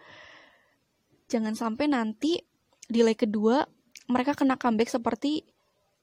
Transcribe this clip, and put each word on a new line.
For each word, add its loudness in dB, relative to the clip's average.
Jangan -2
sampai -2
nanti 0
di 0
leg 4
kedua 2
mereka 0
kena 2
comeback 0
seperti, -2